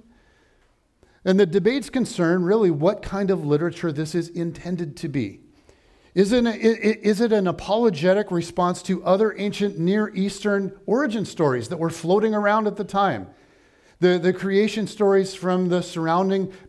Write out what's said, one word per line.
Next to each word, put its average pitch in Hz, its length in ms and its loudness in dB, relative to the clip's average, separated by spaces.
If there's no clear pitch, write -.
And 190 120 2
the 202 80 6
debates 202 440 0
concern 180 560 0
really 202 260 2
what 175 300 0
kind 196 280 -4
of 170 160 -2
literature 160 460 0
this 151 240 -6
is 165 140 -4
intended 170 680 -6
to 165 140 -8
be. 120 320 -6
Is 190 160 4
it, 247 140 4
is 220 760 2
it 226 140 2
an 202 140 2
apologetic 190 840 0
response 175 520 -2
to 180 200 -2
other 190 340 2
ancient 202 400 -4
Near 202 380 0
Eastern 196 720 -2
origin 226 400 0
stories 127 420 0
that 165 120 -8
were 165 100 -2
floating 202 440 2
around 208 320 2
at 202 120 -2
the 202 80 -6
time? 175 420 -2
The, 180 180 4
the 180 160 2
creation 196 540 0
stories 196 480 2
from 185 340 0
the 180 120 2
surrounding 185 720 -2